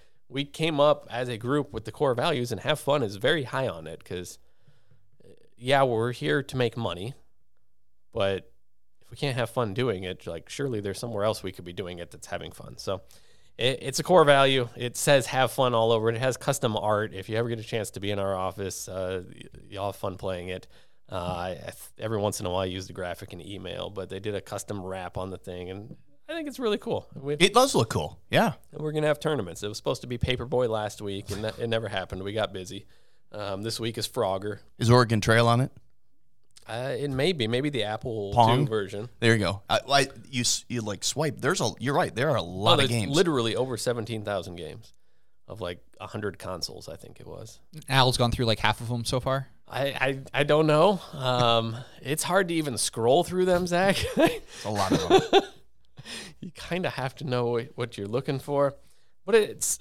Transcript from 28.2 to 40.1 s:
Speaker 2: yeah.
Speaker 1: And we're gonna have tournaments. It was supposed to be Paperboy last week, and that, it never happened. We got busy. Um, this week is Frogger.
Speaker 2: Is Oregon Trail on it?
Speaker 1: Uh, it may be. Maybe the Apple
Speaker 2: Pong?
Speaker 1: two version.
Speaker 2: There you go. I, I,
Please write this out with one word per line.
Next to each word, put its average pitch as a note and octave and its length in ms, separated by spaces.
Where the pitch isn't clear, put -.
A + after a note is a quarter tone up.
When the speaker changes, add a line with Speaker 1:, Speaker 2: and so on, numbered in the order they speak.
Speaker 2:
yeah. E3 240
Speaker 1:
And D3+ 100
we're D3+ 100
gonna D3+ 160
have D3+ 120
tournaments. A#2+ 440
It G#2 40
was G#2+ 100
supposed C3+ 240
to B2+ 60
be B2 120
Paperboy B2 500
last G#2+ 320
week, G2+ 300
and G#2 120
that, A2 140
it A#2 100
never A2+ 220
happened. F#2+ 320
We G2+ 120
got G#2 200
busy. F#2+ 320
Um, G2+ 320
this A2+ 160
week A2+ 180
is A2 100
Frogger. F#2+ 520
Speaker 2:
Is A2+ 140
Oregon A#2 300
Trail A2+ 260
on A#2+ 140
it? C#3+ 100
Speaker 1:
Uh, B2 320
it C#3+ 100
may C#3 240
be. B2+ 140
Maybe C3 240
the A#2+ 140
Apple G#2+ 480
Speaker 2:
Pong? A#2+ 320
Speaker 1:
two C3 40
version. G#2 400
Speaker 2:
There A2+ 140
you A2+ 60
go. G2+ 280
I, A2+ 120
I, C#3 180